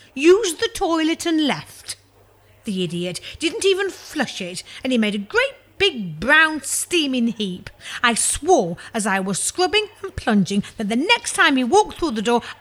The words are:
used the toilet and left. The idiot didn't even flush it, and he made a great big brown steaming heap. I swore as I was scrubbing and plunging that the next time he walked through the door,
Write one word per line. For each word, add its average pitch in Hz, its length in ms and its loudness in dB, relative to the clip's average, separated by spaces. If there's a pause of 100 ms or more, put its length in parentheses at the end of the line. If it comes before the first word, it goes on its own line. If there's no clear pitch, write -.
(140)
used 349 460 4
the 453 140 0
toilet 330 520 0
and 311 220 2
left. - 480 -6 (720)
The 185 180 -4
idiot 175 360 -6 (200)
didn't 339 260 -2
even 381 240 2
flush - 520 -6
it, 180 220 -10 (200)
and 269 80 0
he 247 60 4
made 208 180 2
a 220 40 -2
great 494 340 -2 (240)
big 214 420 -2
brown 311 440 2
steaming 262 640 0
heap. 190 420 -6 (320)
I 240 120 4
swore 226 640 0 (160)
as 214 120 -2
I 196 160 0
was 190 180 -4
scrubbing 381 480 0 (140)
and 392 140 -10
plunging 202 480 0 (140)
that 214 120 -4
the 190 80 -2
next 480 360 0
time 311 240 4
he 254 60 2
walked 392 360 2
through 320 120 -2
the 220 100 -4
door, 233 200 2 (200)